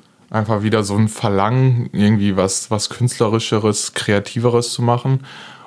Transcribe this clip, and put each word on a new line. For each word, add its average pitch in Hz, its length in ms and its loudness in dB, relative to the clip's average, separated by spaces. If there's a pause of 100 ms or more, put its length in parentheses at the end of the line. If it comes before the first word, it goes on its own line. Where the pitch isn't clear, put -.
(300)
einfach 107 320 0
wieder 107 220 2
so 101 120 -4
ein 107 120 4
Verlangen, 120 840 2
irgendwie 101 460 2
was, - 320 0
was 107 220 -2
Künstlerischeres, 110 1040 0
Kreativeres 117 800 0
zu 120 100 -4
machen. 127 420 0 (420)